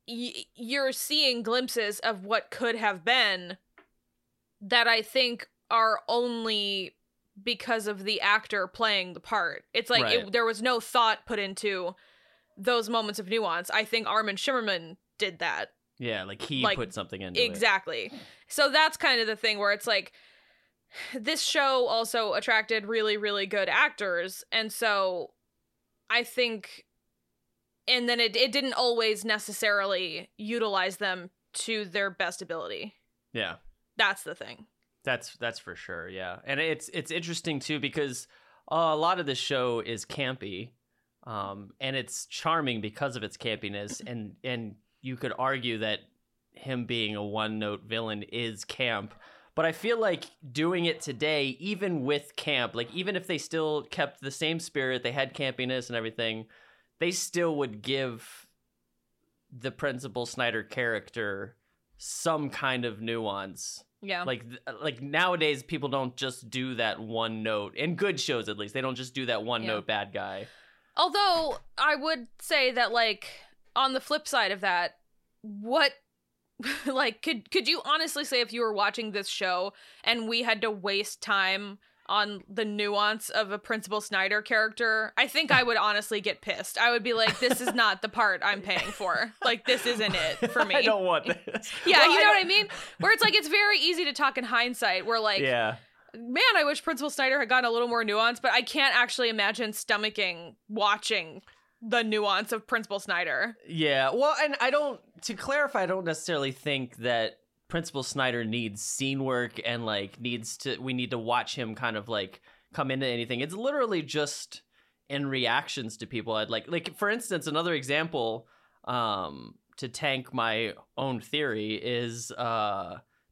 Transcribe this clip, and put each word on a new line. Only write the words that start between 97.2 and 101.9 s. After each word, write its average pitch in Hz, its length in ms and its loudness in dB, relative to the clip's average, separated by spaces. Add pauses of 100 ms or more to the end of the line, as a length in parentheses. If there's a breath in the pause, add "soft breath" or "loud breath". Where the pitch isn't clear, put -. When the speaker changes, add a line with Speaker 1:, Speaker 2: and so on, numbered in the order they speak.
Speaker 1:
had 233 100 0
gotten 247 220 4
a - 20 0
little 240 140 2
more 233 160 2
nuance, 220 380 2
but 247 100 2
I 240 120 6
can't 269 340 2
actually 240 320 4
imagine 214 440 0
stomaching 208 840 -2 (120)
watching 208 760 0 (380 soft breath)
the 233 220 2